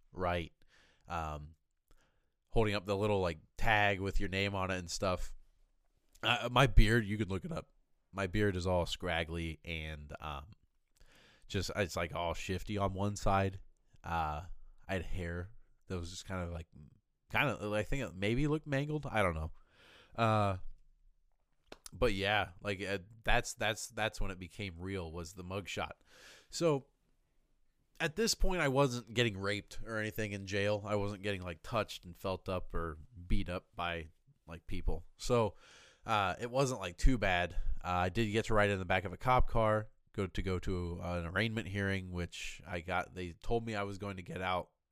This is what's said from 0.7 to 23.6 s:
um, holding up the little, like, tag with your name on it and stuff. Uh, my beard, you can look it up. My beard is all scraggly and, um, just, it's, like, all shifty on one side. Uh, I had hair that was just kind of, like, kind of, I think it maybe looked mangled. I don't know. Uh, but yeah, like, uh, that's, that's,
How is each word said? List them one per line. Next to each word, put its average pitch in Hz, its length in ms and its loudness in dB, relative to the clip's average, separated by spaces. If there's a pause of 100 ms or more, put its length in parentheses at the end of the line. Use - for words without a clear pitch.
um, 76 380 -6 (1040)
holding 107 240 4
up 92 100 -4
the 101 100 0
little, 101 240 4
like, 85 200 0 (180)
tag 104 420 6
with 98 220 2
your 98 80 0
name 98 260 0
on 92 160 -2
it 92 60 -2
and 87 120 -6
stuff. - 440 -2 (880)
Uh, 113 260 2
my 123 180 8
beard, 110 380 8
you 104 120 -2
can 104 100 -2
look 92 160 -4
it 92 80 -8
up. - 160 -8 (460)
My 95 140 -2
beard 101 280 2
is 90 120 0
all 90 180 4
scraggly 82 800 -4
and, 78 560 -8
um, 73 220 -10 (1040)
just, 92 280 -4
it's, 98 200 -2
like, 85 180 -4
all 85 200 0
shifty 98 440 -4
on 98 160 0
one 95 220 -2
side. 98 440 2 (440)
Uh, 78 380 -2 (460)
I 98 60 -4
had 90 100 -2
hair 87 460 -4 (380)
that 92 120 -6
was 85 100 -8
just 92 160 -12
kind 95 160 -4
of, 85 120 -6
like, 82 140 -8 (640)
kind 113 200 0
of, 104 240 -4
I 107 100 2
think 139 200 -2
it 85 140 -8
maybe 117 300 2
looked 156 200 -2
mangled. 147 420 -4
I 107 120 2
don't 87 140 2
know. 80 160 -4 (640)
Uh, 107 420 2 (1400)
but 104 200 2
yeah, 98 340 2 (160)
like, 101 180 -4
uh, 98 180 -2 (240)
that's, 113 300 2
that's, 110 340 -2